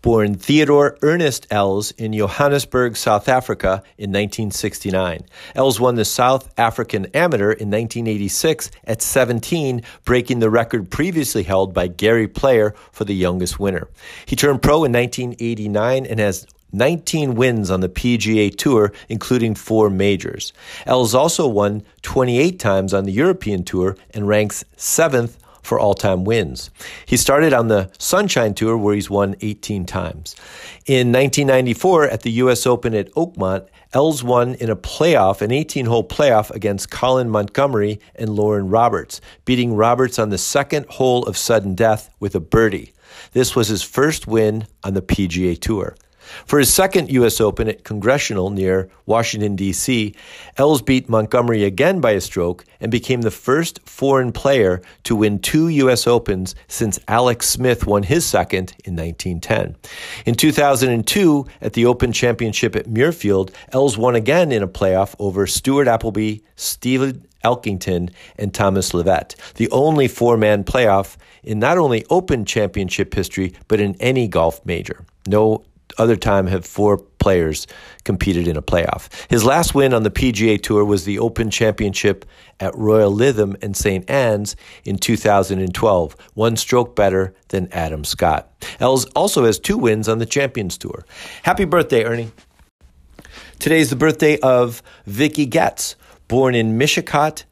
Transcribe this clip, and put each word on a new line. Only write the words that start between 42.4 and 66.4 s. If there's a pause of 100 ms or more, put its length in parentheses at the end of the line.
This
was
his
first
win (180)
on
the
P
G
A
Tour. (500)
For
his
second
U
S
Open
at
Congressional
near (160)
Washington,
D
C, (400)
Els
beat
Montgomerie
again
by
a
stroke (160)
and
became
the
first
foreign
player (220)
to
win
two
U
S
Opens (140)
since (100)
Alex
Smith
won
his
second (120)
in
nineteen
ten. (500)
In
two
thousand
and
two, (120)
at
the
Open
Championship
at
Muirfield, (200)
Els
won
again
in
a
playoff
over
Stuart
Appleby, (120)